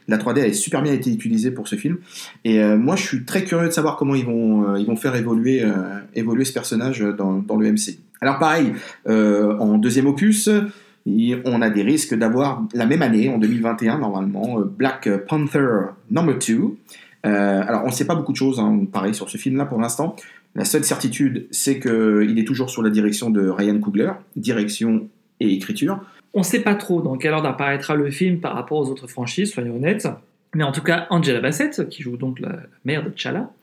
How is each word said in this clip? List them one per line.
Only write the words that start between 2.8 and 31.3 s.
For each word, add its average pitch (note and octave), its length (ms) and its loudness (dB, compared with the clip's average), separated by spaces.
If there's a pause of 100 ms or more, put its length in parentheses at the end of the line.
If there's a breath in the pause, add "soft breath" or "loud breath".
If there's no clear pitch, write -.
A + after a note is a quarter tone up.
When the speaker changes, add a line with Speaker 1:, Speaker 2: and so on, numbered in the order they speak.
Speaker 1:
je G3 60 -2
suis B2 200 -4
très F#3+ 220 -2
curieux E3+ 220 0
de E3 60 -2
savoir D3+ 220 0
comment C#3 200 0
ils B2+ 100 0
vont, A2 480 2
euh, G2 60 0
ils G#2 80 0
vont A2+ 100 0
faire C3 180 -2
évoluer, A#2+ 480 2
euh, G2 360 -2 (160)
évoluer A#2 280 0
ce C3 100 -4
personnage A#2+ 480 -4
dans, G2+ 360 0
dans G#2 180 -2
le G#2+ 120 2
M G#2+ 100 2
C - 160 -4
U. - 20 -20 (240)
Alors, C3+ 200 0
pareil, D#3 340 2 (340 loud breath)
euh, G#2 520 4
en G#2+ 180 4
deuxième B2 300 4
opus, G#3 420 2 (560 loud breath)
il, A#2 400 2
on A#2+ 160 2
a A2+ 100 4
des G2+ 120 2
risques D3+ 320 2
d'avoir A#2+ 480 0 (100)
la A#2+ 120 0
même D3+ 160 4
année, A#2 280 4
en B2 100 0
deux G#2+ 80 4
mille A#2 140 2
vingt A2+ 200 -2
et A2+ 80 2
un, A2+ 100 0
normalement, G2+ 600 -2
euh, G2+ 40 2
Black A2+ 460 -2 (180)
Panther D3 400 0 (440)
number D3 260 2
two. A2+ 400 0 (480 loud breath)
Euh, G2+ 420 2
alors, A2 160 0
on B2 40 0
ne B2+ 40 -2
sait C#3+ 140 -2
pas E3+ 100 0
beaucoup C#3+ 160 -2
de - 60 -4
choses, C3 220 0
hein, G#2 320 2
pareil, G2+ 220 -2
sur G2 160 -10
ce - 80 -8
film-là C#3 280 -2
pour B2+ 140 -4
l'instant. C3 360 -2 (400 loud breath)
La - 100 -2
seule D3+ 180 2
certitude, C3 680 -2
c'est C3+ 280 0
que A2 500 4
il A2+ 80 2
est A2+ 60 4
toujours B2+ 260 -2
sous - 120 -6
la G#2+ 80 2
direction G#2+ 400 0
de G2+ 180 2
Ryan G2+ 320 0
Coogler, G#2 320 0 (240)
direction A2 720 -2 (320)
et G#2 140 2
écriture. A2 460 -2 (340 loud breath)
Speaker 2:
On G3 100 2
sait A3+ 160 0
pas G3+ 160 2
trop F3 260 -2
dans C3 160 -2
quel D#3 160 0
ordre D#3 140 0
apparaîtra C#3 480 -2
le C#3+ 160 0
film F3 280 0
par C#3 140 -6
rapport B2 240 -6
aux C3+ 120 -2
autres C3 180 -10
franchises, D3+ 440 -4
soyons A#2+ 240 -6
honnêtes. D#3+ 320 -2 (460)
Mais D#3 100 0
en C#3 100 -2
tout D#3 100 -4
cas, E3+ 260 0
Angela D3 300 2